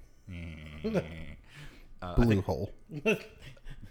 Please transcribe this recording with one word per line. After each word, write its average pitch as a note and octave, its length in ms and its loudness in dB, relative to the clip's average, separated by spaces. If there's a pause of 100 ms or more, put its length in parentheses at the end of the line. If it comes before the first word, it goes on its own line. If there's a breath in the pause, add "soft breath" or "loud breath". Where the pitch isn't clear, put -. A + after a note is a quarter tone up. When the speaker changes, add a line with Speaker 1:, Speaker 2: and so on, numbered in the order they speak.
(280)
Speaker 1:
<laughs> E2+ 720 -4 (1000 loud breath)
Uh, F2+ 100 -6
I F2 40 -4
Speaker 2:
Blue A#2+ 120 10
Speaker 1:
think G2+ 180 6
Speaker 2:
hole. E2 280 -2 (180)
Speaker 3:
<laughs> D3+ 140 -8 (840 loud breath)